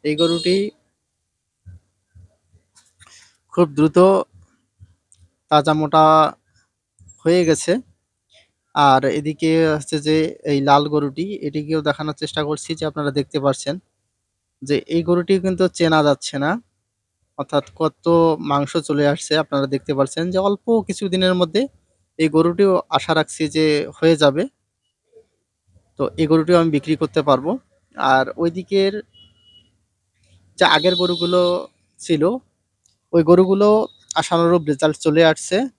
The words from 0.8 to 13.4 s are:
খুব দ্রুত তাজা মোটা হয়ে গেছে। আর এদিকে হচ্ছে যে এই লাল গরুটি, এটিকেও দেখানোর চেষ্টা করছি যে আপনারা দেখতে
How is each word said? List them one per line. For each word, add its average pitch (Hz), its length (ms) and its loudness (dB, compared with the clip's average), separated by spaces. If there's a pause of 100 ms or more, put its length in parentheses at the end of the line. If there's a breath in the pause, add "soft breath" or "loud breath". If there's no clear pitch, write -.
খুব 175 200 2
দ্রুত 151 240 2 (1500)
তাজা 151 300 2
মোটা 156 240 4 (1200)
হয়ে 175 240 2
গেছে। 160 240 0 (1000 soft breath)
আর 139 260 4 (180)
এদিকে 156 320 -4 (240)
হচ্ছে 151 220 -6 (100)
যে 156 100 2 (360)
এই 139 60 2 (100)
লাল 143 240 6
গরুটি, 147 340 -4 (200)
এটিকেও 151 420 -4
দেখানোর 151 340 -6
চেষ্টা 156 260 -6
করছি 151 300 -8
যে 160 120 -8
আপনারা 143 280 -6
দেখতে 143 260 -6